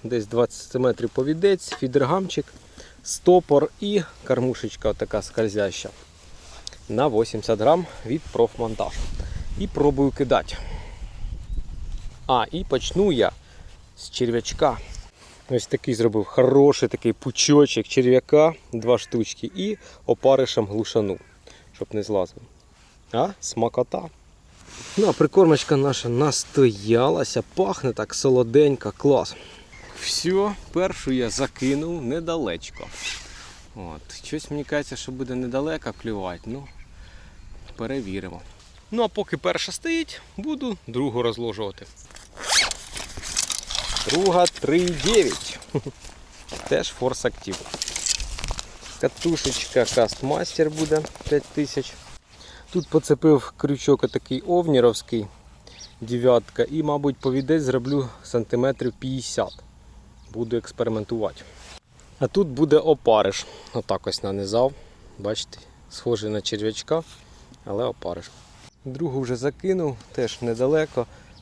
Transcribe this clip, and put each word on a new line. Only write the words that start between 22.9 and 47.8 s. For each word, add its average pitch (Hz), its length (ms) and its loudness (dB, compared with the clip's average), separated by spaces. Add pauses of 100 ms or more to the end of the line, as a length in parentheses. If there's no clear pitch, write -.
А, 135 160 0 (120)
смакота. 127 680 -2 (880)
Ну, 202 120 4
а 147 40 4
прикормочка 160 640 6
наша 135 320 0
настоялася, 123 1300 2 (120)
пахне 180 380 -2
так - 220 -6
солоденько, 127 800 4
клас. 135 380 2 (640)
Все, 196 540 0 (180)
першу 175 400 -2
я 123 180 0
закинув 139 720 -2
недалечко. 151 840 -6 (920)
От, 85 480 -14
щось - 260 -8
мені 147 140 -6
кажеться, 143 320 -6
що - 160 -12
буде 127 220 -6
недалеко 131 580 -4 (100)
клювати, 95 440 -6
ну, 131 220 -10 (1080)
перевіримо. 98 640 -8 (500)
Ну, 226 120 0
а 220 60 2
поки - 280 -4
перша 175 360 -2
стоїть, 330 480 -4 (160)
буду 247 400 -6 (100)
другу 123 360 -2
розложувати. 107 640 -4 (2250)
Друга 180 360 4
три 175 420 2
дев'ять. 160 680 2 (160)
<laughs> - 920 -12
Теж - 320 0
Force 127 240 -2
Active. - 340 -4 (1400)